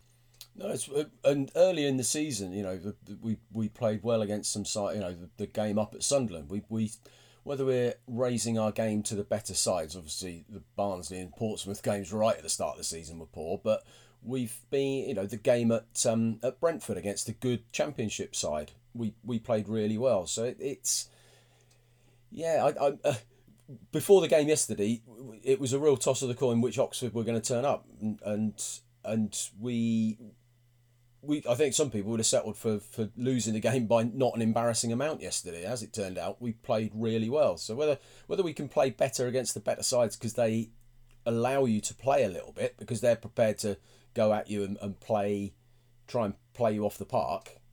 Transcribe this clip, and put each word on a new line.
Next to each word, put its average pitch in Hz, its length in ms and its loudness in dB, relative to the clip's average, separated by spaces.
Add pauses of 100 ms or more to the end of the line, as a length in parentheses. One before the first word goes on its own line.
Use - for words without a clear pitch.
(540)
No, 196 140 -8
it's, - 200 -6
uh, 147 160 -2 (200)
and 139 300 2
early 170 300 4
in 135 120 2
the 127 60 0
season, 117 500 -2
you 101 100 -4
know, 92 140 -4
the, 101 260 -8
the, 101 160 -14
we, 110 180 -4 (140)
we 107 160 -2
played 107 360 -2
well 113 180 2
against 104 320 -2
some 104 100 -4
side, 98 320 -2
you 107 60 -4
know, 90 120 -4
the, 87 240 -14
the 101 100 -6
game 107 300 -2
up 107 160 -2
at - 100 -8
Sunderland. 90 460 0
We, 101 200 -6
we, 110 220 -2 (520)
whether 135 220 -2
we're 123 300 2 (120)
raising 117 500 0
our 107 140 2
game 107 320 0
to - 120 -4
the 101 80 -2
better 101 320 -4
sides, 87 420 0
obviously 85 500 -10
the 101 140 -14 (160)
Barnsley 92 420 -4
and 92 160 -10
Portsmouth 104 480 -6
games 101 300 -2
right 110 240 2
at - 60 -16
the 82 60 -10
start 78 240 -2
of - 40 -12
the 85 80 -12
season 82 340 -10
were 80 60 -12
poor, 85 360 -6
but 107 220 0 (400)
we've 123 360 -6 (100)
been, 135 400 0
you 135 60 -2
know, 95 100 -2
the 101 100 -6
game 120 360 4
at, - 340 0
um, 113 380 2
at 127 160 -2
Brentford 151 360 0
against 98 320 -4
a 117 40 -8
good 120 400 -2
Championship 135 640 -4
side, 76 360 -4 (220)
we, 113 300 -4
we 113 160 -4
played 110 280 -2
really 107 300 0
well. 110 300 2
So 113 160 -2
it, - 160 -4
it's, - 500 -4 (1200)
yeah, 151 400 2
I, 143 160 0
I, 143 80 4 (100)
uh, - 120 2 (760)
before 180 300 8
the 160 60 0
game 151 200 6
yesterday, 113 600 2
w-, 113 360 -18
it 131 160 4
was 131 140 0
a 139 60 2
real 143 180 6
toss 135 240 0
of 135 60 -2
the 120 80 -2
coin 117 260 4
which 120 160 0
Oxford 117 380 0
were 113 80 0
gonna 113 180 0
turn 123 240 0
up, 127 220 0 (120)
and, 107 240 -4
and, 107 400 -2 (400)
and 107 460 -2 (100)
we, 113 600 0 (1040)
we, 147 260 0
I 120 60 4
think 135 180 2
some 147 160 2
people 104 220 -2
would 113 80 0
have 110 80 2
settled 110 300 0
for, 110 200 -2
for 104 400 -6
losing 120 380 0
the 110 40 0
game 117 280 0
by 113 160 6
not 120 320 0
an 117 80 0
embarrassing 117 480 2
amount 135 320 -2
yesterday. 85 420 -8
As 110 160 -6
it - 120 -14
turned 92 260 -4
out, 92 200 -6
we 120 120 -4
played 110 420 -2
really 113 380 0
well. 127 260 2
So - 160 -8
whether, 143 240 0 (300)
whether 190 160 0
we 165 100 0
can 147 160 -6
play 139 220 4
better 127 340 0
against 123 300 -2
the - 40 -6
better - 220 -2
sides 120 340 2
'cause - 180 -4
they 113 360 2 (560)
allow 123 400 2
you 107 160 4
to - 140 -6
play 135 280 4
a 104 60 4
little 82 220 -8
bit, 107 260 -4
because 110 240 -4
they're 120 140 6
prepared 107 440 0
to 101 180 -2 (360)
go 107 200 4
at - 160 -2
you 104 120 0
and, 98 200 -2
and 101 180 -8
play, 101 540 0 (520)
try 117 200 -2
and 101 80 -2 (200)
play 113 200 2
you 104 120 0
off 104 120 -2
the 95 80 -8
park 87 560 -4 (120)